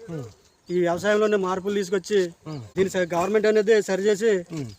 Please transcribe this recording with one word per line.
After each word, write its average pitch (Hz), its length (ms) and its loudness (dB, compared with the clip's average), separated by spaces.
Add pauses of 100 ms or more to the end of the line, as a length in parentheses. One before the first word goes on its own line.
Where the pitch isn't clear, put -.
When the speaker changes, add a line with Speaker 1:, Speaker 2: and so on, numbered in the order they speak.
Speaker 1:
ఉమ్. 143 180 -10 (420)
Speaker 2:
ఈ 180 100 -2
వ్యవసాయంలోనే 208 580 2
మార్పులు 190 420 -2
తీసుకొచ్చి 196 400 -2 (280)
Speaker 1:
ఉమ్. 147 140 -12 (120)
Speaker 2:
దీని 185 160 0
స-, 180 240 -2
గవర్నమెంట్ 196 340 2
అనేది 220 340 4
సరి 190 260 -2
చేసి 214 240 2 (200)
Speaker 1:
ఉమ్. 143 280 -8